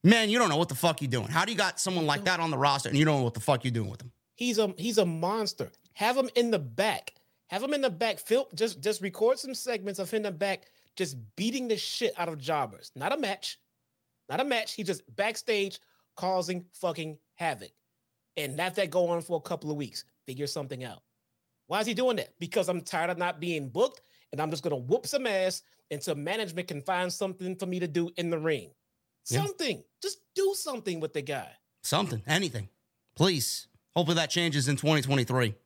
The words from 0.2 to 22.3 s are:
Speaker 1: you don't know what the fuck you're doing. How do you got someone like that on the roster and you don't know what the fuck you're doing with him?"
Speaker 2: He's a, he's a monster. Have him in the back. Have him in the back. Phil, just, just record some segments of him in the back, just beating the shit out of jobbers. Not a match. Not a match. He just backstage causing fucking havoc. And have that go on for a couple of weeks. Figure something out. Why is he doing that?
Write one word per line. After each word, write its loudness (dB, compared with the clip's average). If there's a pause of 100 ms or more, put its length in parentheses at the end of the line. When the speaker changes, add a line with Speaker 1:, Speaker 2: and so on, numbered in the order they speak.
Speaker 1:
you 4
don't 6
know 4
what 4
the -4
fuck 2
you're -2
doing. 0
How 2
do -4
you -2
got 0
someone 0
like 2
that 2
on 0
the 0
roster 2
and 4
you 8
don't 4
know 2
what 0
the -6
fuck 2
you're 2
doing 0
with -10
him?" -16 (220)
Speaker 2:
He's 0
a, 2
he's 0
a 6
monster. -2 (240)
Have 2
him 2
in 2
the 2
back. -2 (320)
Have -4
him -2
in 0
the 2
back. 0
Phil, 2
just, -2
just -2
record 2
some -8
segments -4
of -6
him -2
in -2
the -2
back, -2 (300)
just -2 (200)
beating 0
the 2
shit -2
out 0
of -6
jobbers. -4
Not -2
a -2
match. -4 (680)
Not -2
a 2
match. 0
He -6
just -4 (140)
backstage -2 (340)
causing -2
fucking -4 (200)
havoc. -4 (680)
And -4
have 0
that 0
go 2
on 0
for -2
a 0
couple -6
of -2
weeks. -8 (220)
Figure -6
something -8
out. -14 (680)
Why 0
is 0
he 0
doing 2
that? -8